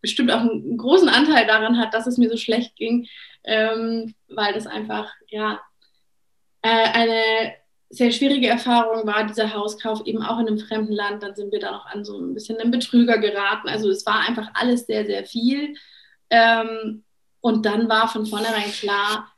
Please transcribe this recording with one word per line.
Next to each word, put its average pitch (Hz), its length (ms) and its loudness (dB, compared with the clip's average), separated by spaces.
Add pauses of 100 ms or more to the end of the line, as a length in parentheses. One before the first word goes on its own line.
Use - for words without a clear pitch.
bestimmt 226 300 0
auch 240 100 2
einen, 226 220 -2
einen 226 140 -6
großen 285 320 6
Anteil 262 360 6
daran 220 320 4
hat, 220 160 0
dass 226 140 -2
es 247 100 -2
mir 233 120 4
so 226 80 -2
schlecht 233 380 -2
ging, 233 320 -2 (360)
ähm, 226 720 -2 (160)
weil 208 240 -2
das 214 140 -4
einfach, 214 440 -8 (160)
ja, 214 320 -6 (1000)
äh, 226 80 2
eine 226 840 2 (360)
sehr 240 220 2
schwierige 277 360 2
Erfahrung 226 580 2
war, 214 200 0
dieser 214 280 -2
Hauskauf 214 520 -6
eben 220 180 -4
auch 226 160 -4
in 226 80 0
einem 214 120 0
fremden 214 340 -4
Land. 208 300 -4
Dann 196 120 -12
sind 202 160 -8
wir 208 80 -2
da 202 120 -6
noch 202 160 -14
an 208 180 -10
so 202 140 -12
ein 175 140 -8
bisschen - 240 -8
einen 233 140 0
Betrüger 240 460 4
geraten. 208 500 -2
Also 214 220 0
es 190 160 -2
war 214 220 2
einfach 220 260 -4
alles 240 340 0
sehr, 214 180 -2
sehr 196 200 -4
viel. 277 500 -2 (540)
Ähm, 226 760 2 (380)
und 220 240 0
dann 214 240 0
war 226 180 4
von 220 180 -4
vornherein 208 460 -4
klar 208 560 -2 (100)